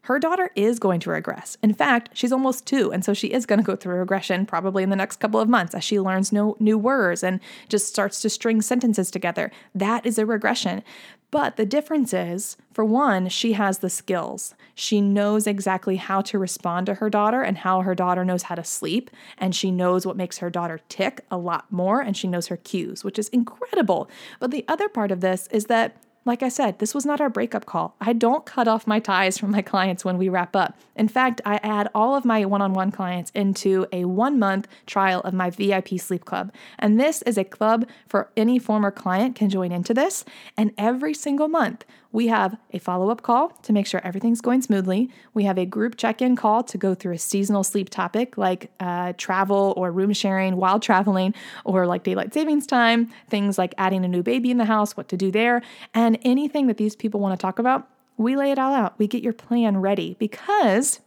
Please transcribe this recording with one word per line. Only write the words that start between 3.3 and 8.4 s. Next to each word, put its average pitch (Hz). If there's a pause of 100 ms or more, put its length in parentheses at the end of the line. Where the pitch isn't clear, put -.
gonna 208
go 190
through 180
regression 185
probably 190
in 190
the 196
next 190
couple 220
of 220
months 208
as -
she 208
learns 190
no, 208
new 214
words 208
and 185 (300)
just 202
starts 202
to 220
string 220